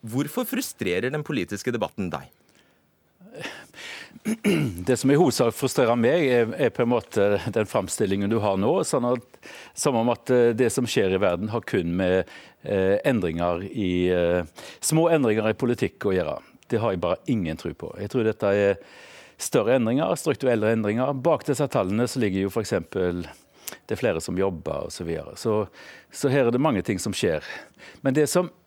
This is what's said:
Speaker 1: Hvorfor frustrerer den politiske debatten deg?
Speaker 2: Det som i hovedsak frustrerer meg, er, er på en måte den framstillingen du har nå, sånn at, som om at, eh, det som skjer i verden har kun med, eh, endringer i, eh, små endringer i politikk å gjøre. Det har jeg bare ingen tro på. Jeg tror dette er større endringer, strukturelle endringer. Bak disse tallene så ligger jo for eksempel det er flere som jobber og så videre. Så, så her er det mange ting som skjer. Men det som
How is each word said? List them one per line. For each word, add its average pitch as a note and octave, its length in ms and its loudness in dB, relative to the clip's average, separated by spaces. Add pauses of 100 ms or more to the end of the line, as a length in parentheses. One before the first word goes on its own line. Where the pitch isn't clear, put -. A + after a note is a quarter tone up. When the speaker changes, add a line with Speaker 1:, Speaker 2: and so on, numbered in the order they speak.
Speaker 1:
Hvorfor D3+ 400 -4
frustrerer A2 640 -4
den D3 160 -6
politiske A2+ 480 -4
debatten F#2+ 400 -4
deg? C#2 160 -10 (2500)
Speaker 2:
Det B2+ 160 2
som C3+ 140 4
i - 20 6
hovedsak B2+ 400 4
frustrerer A#2+ 400 2
meg, C3 320 4
er, A#2+ 220 4 (100)
er B2 160 2
på C3 80 0
en A#2 80 0
måte A2 340 0 (280)
den G#2+ 160 0
framstillingen G2 640 -2
du A2+ 120 2
har G2 160 0
nå, G#2 120 2 (120)
sånn B2+ 240 -2
at, B2 300 -4 (400)
som C#3 180 2
om A2+ 160 2
at, - 220 -2
eh, A#2+ 240 6
det B2 160 4
som B2 160 0
skjer G2 260 2
i F#2 60 2
verden F#2+ 320 0
har A#2 100 -4
kun E2+ 320 -2
med, F#2 320 2 (380)
eh, G2 320 2 (100)
endringer F2 600 0
i, F2+ 420 0
eh, F2 540 0 (160)
små D#3+ 320 2
endringer A2 380 2
i G#2+ 100 0
politikk A#2 480 -2
å F#2+ 80 2
gjøre. D2+ 180 -2 (320)
Det A2+ 140 0
har G#2+ 140 0
jeg F2 100 -4
bare F2 160 0 (100)
ingen F2 300 -2
tro E2 100 -6
på. - 300 -12
Jeg G#2+ 100 -8
tror A2+ 160 0
dette G#2 240 0 (140)
er G2 180 2 (560)
større A#2+ 380 2
endringer, B2+ 420 0
strukturelle A2+ 540 0
endringer. A2+ 400 0
Bak C#3 340 0
disse C#3+ 240 0
tallene G#2+ 380 0
så - 160 -6
ligger G2 240 0
jo F#2+ 40 -14
for A2 120 -2
eksempel F2+ 580 -2
det - 720 -12
er - 80 -8
flere F2 220 0
som F2+ 120 -6
jobber D#2+ 520 -4
og - 40 -14
så F2 140 -10
videre. D2+ 300 -8
Så, G#2+ 300 -2 (440)
så C3+ 220 0
her C3+ 160 4
er A#2+ 60 0
det C3 100 2
mange A2 180 2
ting G2 160 -2
som G#2 160 -4
skjer. D#2+ 300 0 (560)
Men C3+ 160 0
det D3+ 140 4
som F3+ 180 2 (180)